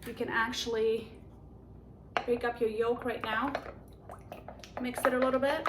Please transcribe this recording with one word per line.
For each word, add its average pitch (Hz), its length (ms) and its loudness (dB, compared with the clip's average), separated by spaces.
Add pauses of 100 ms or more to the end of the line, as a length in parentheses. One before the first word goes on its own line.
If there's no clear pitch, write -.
you 240 60 -8
can 240 160 -2
actually 226 800 2 (1120)
break 240 180 2
up 240 160 0
your 226 100 4
yolk 233 360 2
right 226 180 0
now. 226 300 2 (1300)
Mix 247 240 -2
it 254 80 6
a 254 60 4
little 262 200 6
bit. 285 300 4